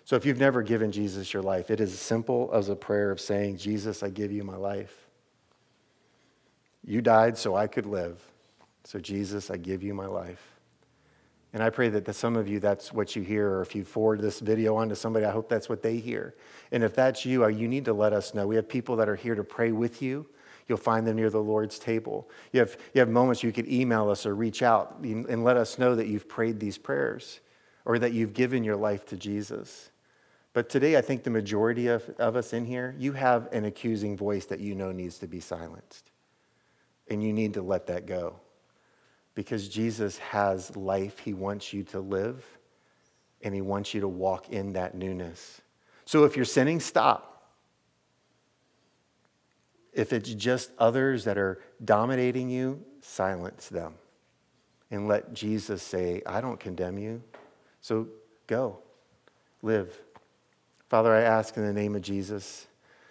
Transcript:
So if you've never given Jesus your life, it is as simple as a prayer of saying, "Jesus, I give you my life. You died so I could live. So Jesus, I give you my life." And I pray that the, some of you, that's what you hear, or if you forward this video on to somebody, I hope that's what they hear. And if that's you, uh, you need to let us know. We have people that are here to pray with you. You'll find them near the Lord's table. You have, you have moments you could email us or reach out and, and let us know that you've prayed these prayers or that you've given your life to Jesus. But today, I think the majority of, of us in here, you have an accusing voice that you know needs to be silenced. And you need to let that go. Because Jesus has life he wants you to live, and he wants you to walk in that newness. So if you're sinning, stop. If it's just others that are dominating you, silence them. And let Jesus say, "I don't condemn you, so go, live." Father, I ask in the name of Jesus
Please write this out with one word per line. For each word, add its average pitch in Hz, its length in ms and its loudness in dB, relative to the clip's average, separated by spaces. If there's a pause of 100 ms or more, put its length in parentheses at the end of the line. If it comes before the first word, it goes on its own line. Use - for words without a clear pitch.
So 131 100 4
if 120 80 -2
you've 139 160 2
never 127 220 6
given 107 280 2
Jesus 98 440 -4
your 101 80 -2
life, 95 280 -2
it 110 100 0
is 98 120 0
as 95 60 -8
simple 117 560 0
as 101 160 2
a 98 60 -2
prayer 101 340 0
of 95 100 -4
saying, 101 380 -2
"Jesus, 104 440 -4
I 101 60 -4
give 101 240 -6
you 104 100 -4
my 95 140 -10
life. 98 500 -8 (1800)
You 110 200 -2
died 113 340 6
so 98 180 -2
I 104 120 2
could 107 180 -4
live. 90 340 -4 (680)
So - 160 -10
Jesus, 98 500 -4
I 90 80 -4
give 92 240 -4
you 101 100 -4
my 98 140 -6
life." 90 480 -10 (1000)
And 110 80 -2
I 113 80 4
pray 120 180 2
that 104 160 2
the, 107 80 -4
some 117 240 0
of 107 100 2
you, 101 140 -2
that's 101 320 0
what 107 240 -2
you 107 60 -4
hear, 104 260 0
or 95 140 0
if - 120 -8
you 101 80 -4
forward 107 380 2
this 104 180 -2
video 110 380 2
on 110 140 0
to 104 60 -4
somebody, 110 280 0
I 104 60 2
hope 110 180 -2
that's 110 180 0
what 113 160 -4
they 113 140 0
hear. 113 380 -8 (360)
And 117 140 2
if 107 100 2
that's 131 300 2
you, 127 200 4
uh, 107 40 6
you 110 200 0
need 131 180 -2
to 113 80 2
let 104 180 4
us 101 220 -2
know. 104 120 0
We 110 100 2
have 110 120 2
people 123 280 -2
that 110 120 4
are 104 80 0
here 117 180 -4
to 104 80 -2
pray 117 300 0
with 117 300 -2
you. 135 240 -4 (400)
You'll 117 100 0
find 113 300 2
them 110 100 2
near 110 140 2
the 107 120 2
Lord's 107 360 0
table. 110 500 -4 (240)
You 127 80 6
have, 117 160 2 (160)
you 139 60 6
have 123 100 8
moments 123 340 4
you 117 80 0
could 113 160 -2
email 117 440 2
us 101 160 -2
or 104 80 0
reach 110 280 -2
out 113 400 4
and, 113 220 -4
and 117 180 -2
let 123 140 6
us 113 220 0
know 123 160 4
that 113 120 0
you've 107 220 -4
prayed 113 320 -2
these 101 160 -4
prayers 135 640 -4 (460)
or 117 120 2
that 117 140 2
you've 113 220 0
given 123 280 2
your 107 140 0
life 104 300 -2
to 101 100 -10
Jesus. 101 760 -8 (600)
But 117 160 0
today, 143 300 6
I - 20 8
think 127 220 0
the 123 80 -4
majority 113 560 2
of, 117 200 2 (120)
of 117 180 2
us 117 160 -2
in 117 140 -4
here, 127 320 -6
you 135 140 -2
have 127 420 2
an 107 100 0
accusing 104 540 -4
voice 101 280 -2
that 98 140 -6
you 101 140 -6
know 95 180 -6
needs 90 280 -8
to 98 60 -10
be 85 140 -12
silenced. - 680 -14 (1000)
And 104 140 -4
you 110 100 0
need 107 220 0
to 98 80 -4
let 92 240 -2
that 90 180 -6
go. 87 360 -8 (920)
Because 101 340 -6
Jesus 107 500 -2
has 98 560 -2
life 98 460 -4
he 107 120 -8
wants 98 400 -6
you 101 120 -6
to 95 160 -8
live, 98 440 -4 (960)
and 104 140 -6
he 98 60 -4
wants 98 340 -4
you 107 60 -4
to 98 80 0
walk 92 400 -2
in 98 240 -6
that 92 240 -4
newness. 90 640 -8 (460)
So 151 180 8
if 147 100 6
you're 127 100 2
sinning, 143 360 4
stop. - 760 2 (2500)
If 117 200 -2
it's 117 220 -2
just 120 420 0
others 123 460 4
that 101 160 0
are 95 220 0 (240)
dominating 123 680 2
you, 131 320 -4 (180)
silence 95 680 -4
them. 85 260 -8 (960)
And 104 160 -6
let 104 280 0
Jesus 104 500 -4
say, 90 420 -2
"I 95 140 -4
don't 123 180 -6
condemn 90 400 -6
you, 113 240 -8 (580)
so 110 280 -2 (400)
go, 113 300 -2 (840)
live." 107 340 0 (920)
Father, 113 260 6
I 110 60 8
ask 113 360 4
in 107 80 0
the 104 80 0
name 104 220 0
of 98 80 -4
Jesus 98 640 -8 (440)